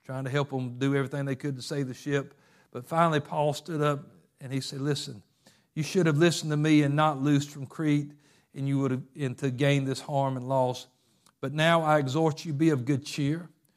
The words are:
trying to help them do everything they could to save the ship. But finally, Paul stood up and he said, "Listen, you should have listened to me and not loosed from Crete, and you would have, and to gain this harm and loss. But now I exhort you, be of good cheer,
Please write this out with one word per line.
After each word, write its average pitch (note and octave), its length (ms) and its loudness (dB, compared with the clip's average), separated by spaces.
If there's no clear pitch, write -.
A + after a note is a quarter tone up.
trying C3+ 200 -8
to C3 60 -4
help C#3 200 -2
them B2+ 280 -6
do C#3 160 2
everything C#3 300 -2
they C#3 100 -2
could C3+ 220 -6
to A#2+ 60 -12
save C#3+ 260 -4
the B2 60 -10
ship. C#3 400 -4
But B2 160 -12
finally, E3 320 2
Paul D3 340 -2
stood D3+ 300 -4
up C#3+ 240 0
and C3 120 -10
he C3+ 80 -2
said, C#3 200 -10
"Listen, C#3 420 -4
you D#3+ 80 -4
should F3 240 2
have D3 120 4
listened D#3+ 320 2
to D3+ 60 0
me D3+ 260 6
and C#3+ 140 2
not D3+ 260 2
loosed C#3+ 280 2
from C#3 160 -12
Crete, D3 460 0
and C#3 140 -4
you C#3 120 0
would C3+ 100 0
have, C3+ 120 -2
and B2+ 200 -4
to C#3 120 -2
gain C#3 340 2
this C3 160 -4
harm C3+ 360 -2
and B2 120 -8
loss. B2+ 380 0
But C3+ 120 -6
now E3 300 4
I D3+ 160 6
exhort D3 460 0
you, E3 80 -4
be D#3+ 180 4
of B2+ 140 0
good C#3+ 200 0
cheer, D#3 440 -4